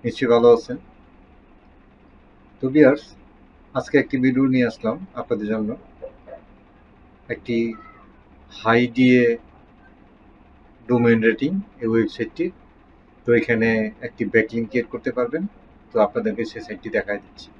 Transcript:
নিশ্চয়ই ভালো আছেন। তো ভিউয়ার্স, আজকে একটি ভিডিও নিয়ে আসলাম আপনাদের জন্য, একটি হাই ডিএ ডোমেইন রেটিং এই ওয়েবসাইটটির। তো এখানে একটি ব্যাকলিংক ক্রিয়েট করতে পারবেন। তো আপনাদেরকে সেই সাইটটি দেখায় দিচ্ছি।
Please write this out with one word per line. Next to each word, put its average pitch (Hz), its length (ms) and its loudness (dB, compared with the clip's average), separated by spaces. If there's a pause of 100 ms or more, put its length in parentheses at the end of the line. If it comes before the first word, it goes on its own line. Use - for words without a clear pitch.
নিশ্চয়ই 117 260 -4
ভালো 117 240 6
আছেন। 123 220 -4 (1900)
তো - 60 -8
ভিউয়ার্স, 143 360 4 (720)
আজকে 131 240 -4
একটি 135 200 -2
ভিডিও 131 280 0
নিয়ে 127 200 0
আসলাম 113 300 -6 (180)
আপনাদের 110 320 -6
জন্য, 110 240 -4 (1600)
একটি 120 280 -6 (960)
হাই 113 340 2
ডিএ 123 380 4 (1600)
ডোমেইন 117 320 4
রেটিং 113 320 0 (280)
এই 117 80 -4
ওয়েবসাইটটির। 113 640 -2 (760)
তো - 80 -4
এখানে 113 340 0 (340)
একটি 120 220 -10
ব্যাকলিংক 110 440 -2
ক্রিয়েট 120 220 -4
করতে 127 200 -8
পারবেন। 123 320 -4 (520)
তো - 60 0
আপনাদেরকে 107 440 -2
সেই 110 180 -12
সাইটটি 107 280 -14
দেখায় 101 320 -4
দিচ্ছি। - 260 -20 (120)